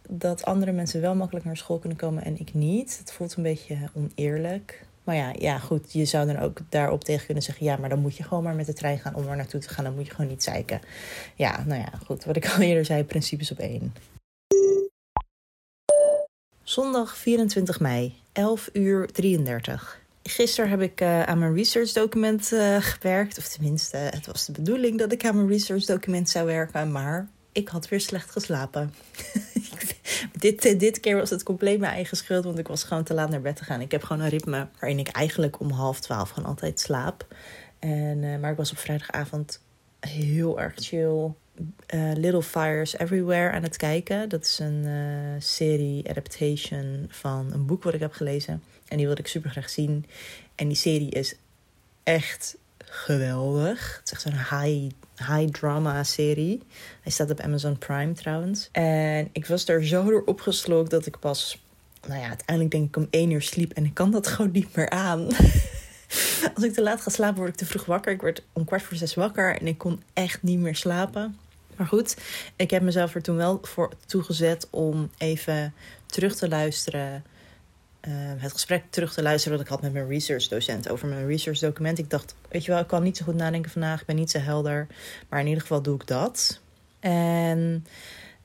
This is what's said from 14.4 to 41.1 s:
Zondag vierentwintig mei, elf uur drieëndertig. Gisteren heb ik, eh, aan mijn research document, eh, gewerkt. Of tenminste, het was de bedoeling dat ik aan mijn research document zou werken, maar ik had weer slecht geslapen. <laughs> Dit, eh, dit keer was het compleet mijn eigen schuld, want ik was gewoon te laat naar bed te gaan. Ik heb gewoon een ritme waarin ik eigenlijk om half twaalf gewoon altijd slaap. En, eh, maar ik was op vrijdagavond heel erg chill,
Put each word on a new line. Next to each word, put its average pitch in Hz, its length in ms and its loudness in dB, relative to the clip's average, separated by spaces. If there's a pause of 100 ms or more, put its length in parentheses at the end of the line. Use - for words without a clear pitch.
Zondag 254 520 0
vierentwintig 202 640 2
mei, 123 360 2 (160)
elf 214 420 0
uur 196 380 4
drieëndertig. 135 880 0 (220)
Gisteren 233 460 2
heb 196 120 4
ik, 185 200 0
eh, 170 220 4
aan 170 160 2
mijn 165 160 4
research 233 360 2
document, 220 600 2
eh, 208 280 4
gewerkt. 196 580 0
Of 156 100 -8
tenminste, 151 500 -2
het 147 280 -4
was - 200 -4
de 156 60 -8
bedoeling 226 480 2
dat 220 120 2
ik 240 140 0
aan 220 100 4
mijn 208 120 6
research 196 380 2
document 180 440 0
zou 170 160 2
werken, 160 460 0
maar 147 360 -2 (240)
ik 202 160 -2
had 170 200 -6
weer 202 140 0
slecht 190 300 -6
geslapen. 147 640 -4 (400)
<laughs> - 1040 -6
Dit, 208 280 4
eh, 202 140 6
dit 220 200 4
keer 202 160 2
was 196 140 2
het 190 140 -2
compleet 196 360 0
mijn 196 140 0
eigen 180 240 -6
schuld, 185 260 0
want 175 160 -4
ik 165 80 -6
was - 160 -4
gewoon 160 200 -2
te 160 100 -4
laat 156 160 0
naar 147 120 -2
bed 143 140 -4
te - 80 -14
gaan. 123 180 -4
Ik 131 100 -8
heb 151 120 0
gewoon 156 180 -4
een 156 80 0
ritme 143 380 -2 (120)
waarin 139 200 -2
ik 139 80 -4
eigenlijk 151 520 0
om 147 120 -2
half 131 280 -2
twaalf 101 300 -4
gewoon - 200 -6
altijd 156 300 -6
slaap. 143 480 -4 (520)
En, 151 440 -2
eh, 147 160 -4
maar 147 120 -2
ik 151 60 -4
was 151 140 -2
op 151 60 -10
vrijdagavond 147 840 -6 (380)
heel 151 600 0
erg - 160 -4
chill, 160 560 0 (540)